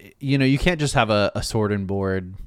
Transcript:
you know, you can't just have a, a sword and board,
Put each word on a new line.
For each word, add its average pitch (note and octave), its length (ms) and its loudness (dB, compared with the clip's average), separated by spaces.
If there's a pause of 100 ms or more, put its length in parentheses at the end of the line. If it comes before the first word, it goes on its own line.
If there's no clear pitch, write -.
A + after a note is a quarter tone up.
(200)
you C#3 180 0
know, C3+ 60 2
you C3+ 140 4
can't F3+ 200 0
just D3 160 -2
have A2+ 160 4
a, G#2 240 2
a - 80 -4
sword G#2+ 300 -2
and G2+ 140 -2
board, F#2+ 480 -4 (120)